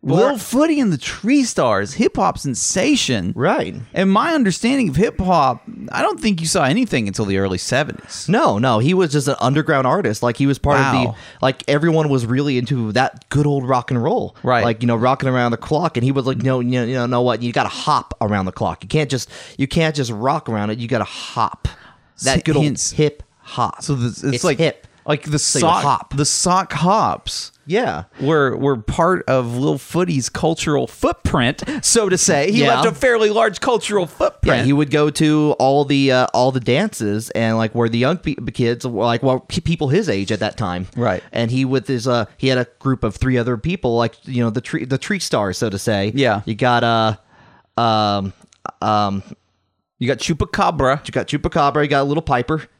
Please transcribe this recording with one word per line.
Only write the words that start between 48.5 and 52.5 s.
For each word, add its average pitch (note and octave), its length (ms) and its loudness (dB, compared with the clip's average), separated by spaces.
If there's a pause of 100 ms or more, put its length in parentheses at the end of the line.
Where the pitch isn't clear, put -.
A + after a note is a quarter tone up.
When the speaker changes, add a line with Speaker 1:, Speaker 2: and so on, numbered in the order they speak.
Speaker 2:
um, G2+ 400 0 (800)
Speaker 1:
You B2 80 -2
got B2+ 100 0
Chupacabra. D#3 880 0
Speaker 2:
you - 60 -14
got - 160 -2
Chupacabra. C#3+ 540 0
You - 60 0
got C#3+ 200 2
Little D3+ 140 -2
Piper. D3 420 -2 (160)